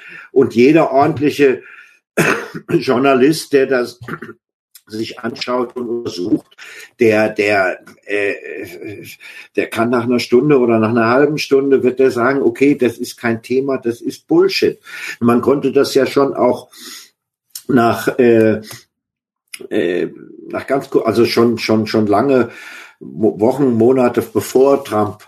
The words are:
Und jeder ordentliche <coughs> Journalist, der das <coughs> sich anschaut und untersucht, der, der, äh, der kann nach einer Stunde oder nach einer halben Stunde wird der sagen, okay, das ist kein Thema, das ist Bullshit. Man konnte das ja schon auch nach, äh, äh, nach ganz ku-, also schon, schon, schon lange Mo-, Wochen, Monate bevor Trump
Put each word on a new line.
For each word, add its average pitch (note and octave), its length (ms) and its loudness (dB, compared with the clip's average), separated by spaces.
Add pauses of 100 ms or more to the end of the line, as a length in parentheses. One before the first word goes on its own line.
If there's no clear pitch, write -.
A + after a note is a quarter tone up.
(300)
Und A2+ 240 0
jeder C#3+ 380 4
ordentliche C#3 680 0 (540)
<coughs> - 540 -4
Journalist, C3+ 840 2
der C3+ 140 4
das B2 340 -4 (400)
<coughs> - 460 -20
sich A2 340 -10
anschaut B2 560 -6
und B2 100 -8
untersucht, A#2 680 -4 (420)
der, G#2+ 300 4
der, G2+ 520 0 (260)
äh, G2+ 1000 -8 (520)
der G2 120 -2
kann A#2 220 -2
nach B2+ 140 0
einer B2 140 0
Stunde C#3 420 2
oder A#2 180 2
nach A2 120 2
einer A#2 200 0
halben D3 260 2
Stunde C3+ 460 2
wird B2+ 160 0
der C3 120 4
sagen, B2 300 0
okay, C#3+ 340 2
das A2+ 220 -2
ist - 220 -12
kein A#2 240 -4
Thema, C3+ 340 -2
das A#2 240 -6
ist - 260 -12
Bullshit. E3+ 540 0 (400)
Man A#2+ 220 2
konnte C3 300 0
das C3+ 220 2
ja C3 120 2
schon C#3 260 0
auch - 380 -2 (1000)
nach, A#2 500 0
äh, A2+ 420 4 (1080)
äh, F2 380 -2 (400)
nach - 180 -10
ganz C3+ 240 -4
ku-, C#3+ 100 2
also A2+ 240 2
schon, A#2 340 0
schon, A2 280 0
schon G#2+ 200 -2
lange A#2 440 2 (500)
Mo-, D#2+ 400 -2
Wochen, C3 340 2
Monate A#2+ 480 2
bevor C3+ 640 0
Trump G#2 440 -4